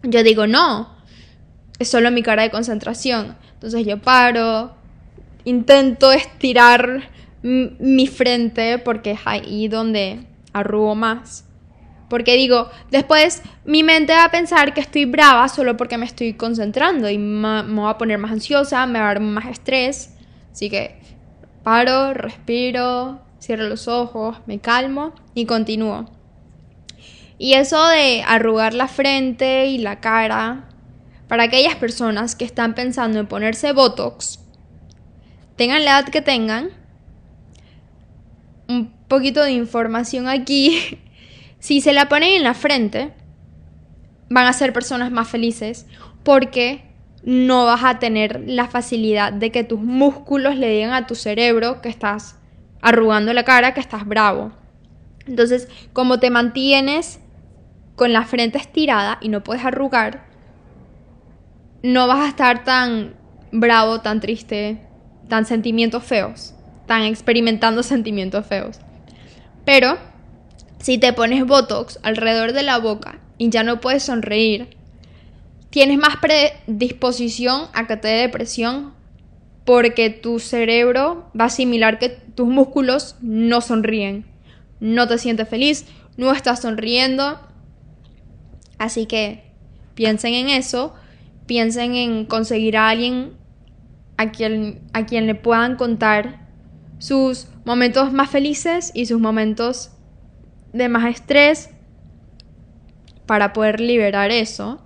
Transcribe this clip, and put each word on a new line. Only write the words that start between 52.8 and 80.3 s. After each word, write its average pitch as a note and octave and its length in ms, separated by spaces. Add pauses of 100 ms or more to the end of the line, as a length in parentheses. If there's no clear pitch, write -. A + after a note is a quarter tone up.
arrugando A3 520
la B3 120
cara, B3+ 280
que C#4+ 60
estás G#3+ 260
bravo. G#3+ 460 (720)
Entonces, B3 420 (240)
como B3+ 280
te B3 100
mantienes C4+ 920 (760)
con A#3+ 180
la A3+ 120
frente A#3 340
estirada A#3 600
y A3 100
no G#3 140
puedes B3 220
arrugar, B3+ 600 (1500)
no B3+ 240
vas B3+ 140
a D4 80
estar B3 360
tan B3 520 (360)
bravo, A3+ 500
tan G#3+ 180
triste, G#3+ 640 (420)
tan A3 200
sentimientos A3+ 560
feos, G#3+ 500 (320)
tan A3+ 180
experimentando A3+ 760
sentimientos G#3 640
feos. - 340 (840)
Pero, C4+ 320 (800)
si B3+ 200
te B3 140
pones B3+ 320
Botox A#3+ 580
alrededor A3+ 500
de C#4 80
la C4+ 160
boca A3 400 (220)
y A#3 100
ya A3+ 140
no A#3 180
puedes C4+ 220
sonreír, A3 720 (920)
tienes C#4 260
más D4 200
predisposición B3 1600
a A3+ 140
que A3 100
te A3 100
dé A3 140
depresión B3 720 (720)
porque A#3+ 440
tu A3+ 300